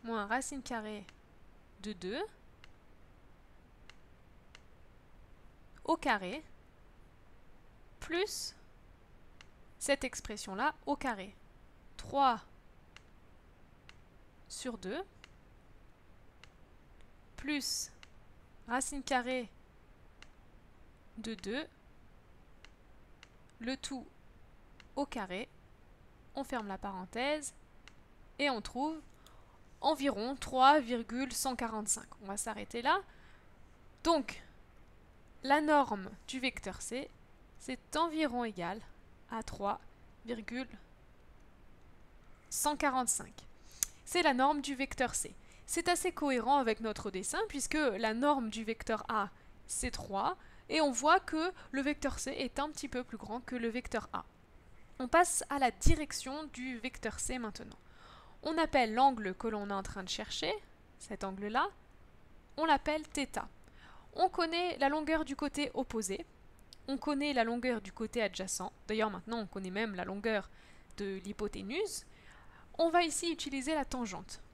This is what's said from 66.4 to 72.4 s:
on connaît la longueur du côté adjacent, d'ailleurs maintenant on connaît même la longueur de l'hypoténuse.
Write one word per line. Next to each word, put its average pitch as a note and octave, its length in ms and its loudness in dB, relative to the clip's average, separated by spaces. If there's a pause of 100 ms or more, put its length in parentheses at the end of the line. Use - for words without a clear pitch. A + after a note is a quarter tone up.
on C4+ 100 -2
connaît C#4+ 360 0
la B3 100 4
longueur A#3 380 0
du F#3+ 100 -14
côté A3+ 300 -4
adjacent, F#3+ 500 -2 (160)
d'ailleurs A3 220 2
maintenant G#3+ 300 -4
on G#3 80 -4
connaît F#3+ 220 -6
même G3+ 260 -2
la F3+ 100 -4
longueur G3+ 440 0 (460)
de G3 300 -4
l'hypoténuse. G#3 800 -4 (720)